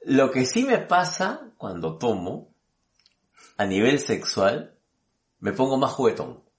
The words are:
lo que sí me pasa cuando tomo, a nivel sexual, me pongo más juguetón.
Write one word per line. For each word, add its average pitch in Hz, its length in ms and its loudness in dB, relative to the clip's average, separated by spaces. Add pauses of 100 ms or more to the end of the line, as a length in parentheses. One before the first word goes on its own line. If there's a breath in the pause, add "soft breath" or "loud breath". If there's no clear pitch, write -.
lo 135 260 4
que 127 160 2
sí 247 180 0
me 247 140 2
pasa 180 640 0 (160)
cuando 82 400 -8
tomo, 92 560 -4 (1040 soft breath)
a 104 80 0
nivel 110 340 2
sexual, - 760 -2 (640)
me 101 120 -4
pongo 131 240 0
más 131 160 0
juguetón. - 500 -2 (160)